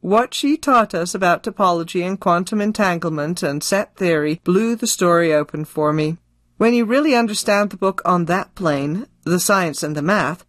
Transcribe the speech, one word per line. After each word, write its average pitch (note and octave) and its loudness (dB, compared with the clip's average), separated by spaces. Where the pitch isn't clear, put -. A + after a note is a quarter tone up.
What G#3+ 0
she D4 0
taught A#3+ 2
us F3+ -4
about F#3 0
topology F3 0
and F#3 -4
quantum F#3 0
entanglement F3 -2
and D3 -4
set G3 -2
theory D#3+ 0
blew A3 2
the A3+ -6
story E3+ 2
open D3+ -2
for D3+ -2
me. D#3 0
When A#3 4
you A#3+ 2
really C4 2
understand G#3 0
the F#3+ -16
book F#3+ -2
on F3 2
that F3+ -2
plane, D3+ -4
the F3 0
science F3+ 0
and D3+ -4
the D3 -4
math, E3 -2